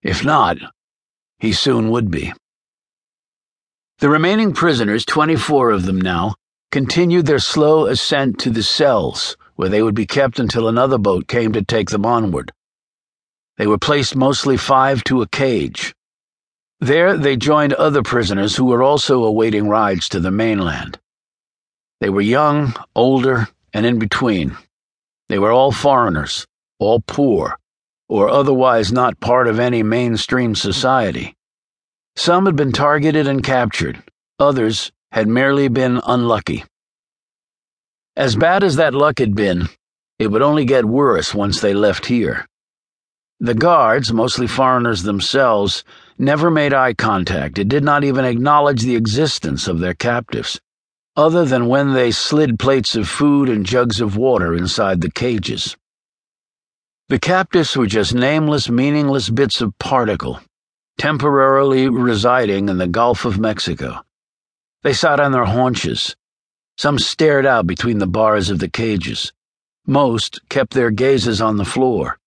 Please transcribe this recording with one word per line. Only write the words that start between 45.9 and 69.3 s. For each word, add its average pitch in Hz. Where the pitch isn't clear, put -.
never 147
made 147
eye 131
contact 90
and 101
did 143
not 143
even 135
acknowledge 135
the 120
existence 110
of 82
their 90
captives, -
other 160
than 127
when 139
they 123
slid 143
plates 131
of 104
food 143
and 107
jugs 120
of 101
water 107
inside 92
the 82
cages. -
The 135
captives 180
were 127
just 104
nameless, 147
meaningless 135
bits 127
of 104
particle, 107
temporarily 135
residing 117
in 95
the 90
Gulf 117
of 101
Mexico. 90
They 143
sat 147
on 143
their 123
haunches. 113
Some 143
stared 143
out 117
between 110
the 95
bars 104
of 90
the 90
cages. 98